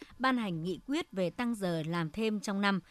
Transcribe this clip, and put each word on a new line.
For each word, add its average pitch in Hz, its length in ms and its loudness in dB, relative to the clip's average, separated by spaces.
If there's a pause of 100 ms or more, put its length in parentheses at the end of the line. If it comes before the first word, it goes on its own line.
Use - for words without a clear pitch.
(180)
ban 254 200 2
hành 180 240 -2
nghị 175 240 -2
quyết 320 260 -2
về 185 180 0
tăng 240 240 -2
giờ 175 320 0
làm 165 240 0
thêm 214 300 0
trong 196 200 0
năm. 196 200 4 (100)